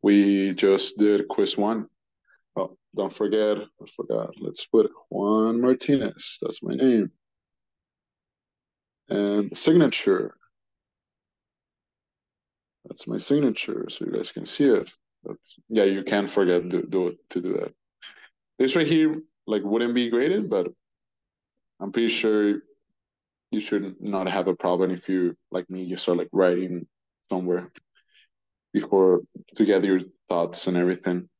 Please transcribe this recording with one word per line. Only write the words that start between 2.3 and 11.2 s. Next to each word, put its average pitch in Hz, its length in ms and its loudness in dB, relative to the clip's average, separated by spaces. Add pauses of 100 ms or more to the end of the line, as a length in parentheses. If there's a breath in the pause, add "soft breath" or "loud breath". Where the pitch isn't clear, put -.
Oh, 92 200 -6 (180)
don't 98 180 -4
forget, 107 460 0
I - 280 -16 (100)
forgot. - 440 -6
Let's - 260 -10
put - 240 4 (180)
Juan 110 520 0
Martinez. 127 840 0
That's - 200 -8
my - 120 -6
name. 120 380 2 (2000)
And 101 480 -2
signature. 139 800 2 (2500)